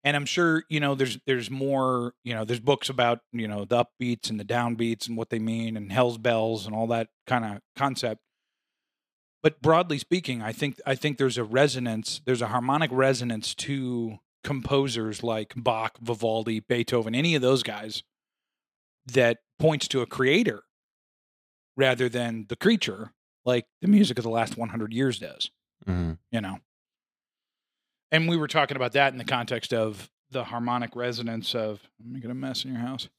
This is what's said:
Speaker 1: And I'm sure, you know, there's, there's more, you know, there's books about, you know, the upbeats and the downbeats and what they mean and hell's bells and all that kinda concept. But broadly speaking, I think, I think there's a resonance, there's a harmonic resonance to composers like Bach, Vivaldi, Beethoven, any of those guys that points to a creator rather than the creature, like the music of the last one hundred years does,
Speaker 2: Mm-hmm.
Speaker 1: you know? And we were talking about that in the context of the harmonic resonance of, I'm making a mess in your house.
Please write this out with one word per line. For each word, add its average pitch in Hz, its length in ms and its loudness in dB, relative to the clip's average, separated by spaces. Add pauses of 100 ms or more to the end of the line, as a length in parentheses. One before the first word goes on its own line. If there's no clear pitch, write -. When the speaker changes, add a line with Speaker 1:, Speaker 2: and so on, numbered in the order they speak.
Speaker 1:
And 147 120 2
I'm 143 100 -2
sure, 165 420 2
you 151 120 0
know, 139 160 2
there's, 127 300 0
there's 123 240 0
more, 131 640 0 (100)
you 120 100 -6
know, 110 100 -2
there's 117 140 -2
books 135 300 2
about, 120 320 2 (120)
you 117 140 -4
know, 104 180 -4
the 120 220 4
upbeats 123 440 -4
and 107 100 -4
the 101 40 -10
downbeats 117 640 -2
and 117 100 -6
what 113 140 -6
they 117 80 -2
mean 113 380 -2
and 101 160 -8
hell's 120 260 4
bells 113 480 0
and 110 80 -8
all 113 140 0
that 117 200 0 (200)
kinda 110 340 -6 (140)
concept. 127 440 -4 (1200)
But 151 180 2
broadly 160 360 4
speaking, 135 440 -2
I 110 100 -4
think, - 320 -6
I 135 120 0
think 147 220 -4
there's 127 200 2
a 117 60 -2
resonance, 123 800 0
there's 123 180 0
a 113 60 -2
harmonic 127 440 0
resonance 123 640 0
to 123 640 -4 (240)
composers 127 800 -2
like 110 340 -4
Bach, 113 440 -2
Vivaldi, 113 600 -2
Beethoven, 117 540 0
any 160 220 2
of 127 60 2
those 127 200 4
guys 107 400 -8 (1040)
that 120 320 4 (220)
points 156 280 2
to 135 120 0
a 113 60 -2
creator 135 580 2 (1120)
rather 127 320 4
than 113 400 -4
the 117 80 -6
creature, 110 560 2 (320)
like 123 220 2 (140)
the 180 80 2
music 202 300 6
of 113 60 -4
the 113 60 -2
last 113 260 0
one 113 140 -6
hundred 113 220 -6
years 120 280 0
does, - 300 -8 (360)
Speaker 2:
Mm-hmm. 87 260 0 (200)
Speaker 1:
you 113 80 0
know? 98 180 -8 (1500)
And 160 160 4
we 170 80 2
were 151 100 0
talking 143 300 0
about 123 160 -2
that 139 200 4
in 127 60 -10
the 117 60 -10
context 120 480 -2
of 110 380 -2 (200)
the 127 140 -6
harmonic 120 500 -4
resonance 117 600 -4
of, 110 340 -4 (100)
I'm 117 140 -16
making 123 180 -10
a 123 40 -8
mess 131 280 -6
in 131 100 -8
your 120 100 -4
house. 127 260 -8 (100)